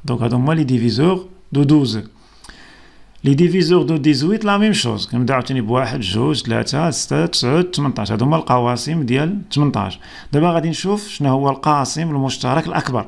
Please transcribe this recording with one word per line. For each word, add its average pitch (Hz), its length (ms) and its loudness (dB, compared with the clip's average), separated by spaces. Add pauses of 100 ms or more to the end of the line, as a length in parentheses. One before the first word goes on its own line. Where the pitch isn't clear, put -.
Donc, 120 160 -2
هذو 117 140 0
هما 135 180 2
les 156 120 2
diviseurs 127 540 2 (320)
de 143 120 2
douze. 135 400 4 (1200)
Les 139 100 4
diviseurs 175 520 4
de 160 120 0
dix-huit, 151 460 2
la 202 160 0
même 214 140 4
chose. 110 380 -2
كنبدا 123 220 0
عاوتاني 131 280 -2
بواحد، 123 380 -2
جوج، 117 420 -2
ثلاثة، 131 500 -2
ستة، 147 340 -2
تسعة، 156 360 0
تمنطاش. 131 500 -2
هادو 104 140 0
هما 156 120 2
القواسم 123 680 0
ديال 156 460 -2
تمنطاش. 113 500 0 (340)
دابا 160 180 4
غادي 165 180 0
نشوف 196 380 -4
شنو 143 220 -2
هو 139 200 2
القاسم 147 600 -2
المشترك 135 580 -2
الأكبر. 127 400 -4